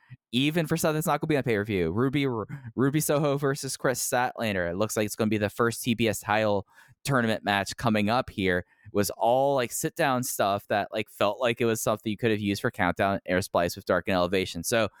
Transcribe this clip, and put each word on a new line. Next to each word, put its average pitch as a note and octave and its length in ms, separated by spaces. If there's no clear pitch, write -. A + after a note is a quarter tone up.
even D3+ 340
for E3 100
stuff E3 180
that's D#3 120
not D3 140
gonna D#3+ 80
be D3+ 100
on B2+ 40
pay-per-view. G2+ 500
Ruby, C3+ 340
R-, A2+ 200
Ruby C#3 260
Soho D3 380
versus C#3 400
Chris C3 280
Statlander. A2 640
It E2+ 60
looks A2 200
like G#2+ 100
it's - 100
gonna G#2+ 140
be G#2+ 80
the G#2 100
first A#2 340
T A#2+ 120
B A2 140
S G2+ 120
title G#2 460
tournament A#2 400
match G2+ 320
coming G#2+ 320
up B2 220
here. F#2 340
It - 80
was G2+ 160
all, C3+ 440
like, B2 180
sit-down C#3 500
stuff G2+ 460
that, G#2 240
like, G#2+ 180
felt G#2 300
like A#2+ 200
it A#2+ 60
was A2+ 160
something A2 280
you G2+ 60
could A#2 140
have G#2+ 100
used G2 220
for A#2+ 80
Countdown, G2 580
intersplice F2+ 480
with G2 80
Dark F#2 240
and G2 60
Elevation. F2+ 500
So A2 240